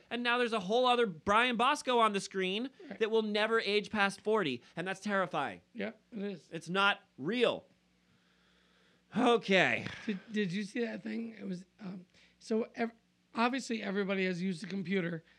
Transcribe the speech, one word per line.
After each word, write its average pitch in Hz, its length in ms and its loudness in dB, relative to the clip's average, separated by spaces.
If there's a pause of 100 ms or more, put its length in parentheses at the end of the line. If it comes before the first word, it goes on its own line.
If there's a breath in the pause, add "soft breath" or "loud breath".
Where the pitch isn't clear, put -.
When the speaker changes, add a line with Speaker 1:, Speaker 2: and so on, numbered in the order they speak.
(120)
Speaker 1:
And 240 100 -4
now 240 160 2
there's 240 140 0
a 226 80 0
whole 226 260 2
other 240 200 4
Brian 214 500 2
Bosco 254 420 2
on 220 140 6
the 196 80 -2
screen 196 500 -4 (180)
Speaker 2:
Right. 196 120 -8
Speaker 1:
that 214 100 2
will 220 120 4
never 220 380 2
age 202 300 0
past 196 300 2
forty, 175 420 0 (140 loud breath)
and 175 100 -6
that's 190 140 -6
terrifying. 170 640 -2 (120)
Speaker 2:
Yeah, 214 160 -6 (260)
it 196 60 -6
is. 196 180 -8 (120)
Speaker 1:
It's 160 160 -10
not 196 320 2 (180)
real. 175 460 0 (1500 soft breath)
Okay. 185 680 4 (200)
Speaker 2:
Did, 202 120 -4 (120)
did 208 220 -2
you 202 120 -4
see 233 200 -4
that 220 180 -6
thing? 226 380 -8
It 196 80 -10
was, 185 160 -8 (160)
um, 185 220 -12 (360 soft breath)
so 226 280 -2 (100)
ev-, 233 140 -4 (440)
obviously 233 480 -2
everybody 196 440 0
has 180 160 -2
used 185 200 -2
a - 40 -8
computer 175 580 -2 (140 soft breath)